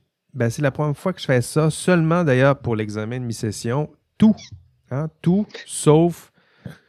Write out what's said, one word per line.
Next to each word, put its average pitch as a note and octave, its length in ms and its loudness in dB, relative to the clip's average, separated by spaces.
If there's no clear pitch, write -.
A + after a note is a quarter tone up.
ben, A#2+ 160 -2
c'est C3 120 -6
la C#3 100 0
première D3+ 260 -4
fois F#3 160 -6
que - 80 -16
je - 40 -12
fais B2+ 160 2
ça, D#3 280 0
seulement E3+ 540 2
d'ailleurs C3+ 360 4
pour A#2 160 -4
l'examen G#2+ 440 -6
de B2+ 60 -8
mi-session. A#2 640 -4
Tout, G#3+ 180 6
hein, D3 180 -6
tout, G3 260 0
sauf, E3 680 2